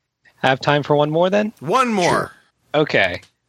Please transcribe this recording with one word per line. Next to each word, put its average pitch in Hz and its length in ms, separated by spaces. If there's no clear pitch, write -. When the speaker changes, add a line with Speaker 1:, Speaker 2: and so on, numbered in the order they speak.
Speaker 1:
Have 131 220
time 147 240
for 151 120
one 147 140
more, 165 200
then? 208 300
Speaker 2:
One 233 340
more. 190 160
Speaker 1:
Sure. 113 220
Okay. 104 460